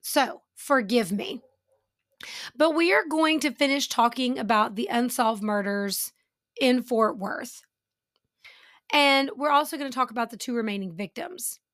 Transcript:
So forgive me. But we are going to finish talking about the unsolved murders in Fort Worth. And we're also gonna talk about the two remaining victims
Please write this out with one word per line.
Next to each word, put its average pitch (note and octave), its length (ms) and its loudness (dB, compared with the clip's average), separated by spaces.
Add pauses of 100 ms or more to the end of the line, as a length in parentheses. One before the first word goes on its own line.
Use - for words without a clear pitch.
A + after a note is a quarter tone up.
So - 400 -2 (140)
forgive A#3 560 0
me. G#3 320 -6 (1120)
But D#4 160 4
we E4+ 200 2
are G4+ 140 2
going D#4 360 2
to D4 100 0
finish C#4 360 0
talking B3 520 0
about A3 360 2
the A#3+ 120 -4
unsolved A#3 560 0
murders G3+ 680 -2 (480)
in B3+ 220 4
Fort A3 380 0
Worth. - 420 -8 (1300)
And C#4 440 4
we're D4 160 0
also D4 260 2
gonna C4+ 140 -6
talk B3+ 180 -2
about A#3 220 -4
the A3+ 60 -14
two A#3+ 180 -6
remaining G3+ 400 -4
victims C4+ 640 -10 (140)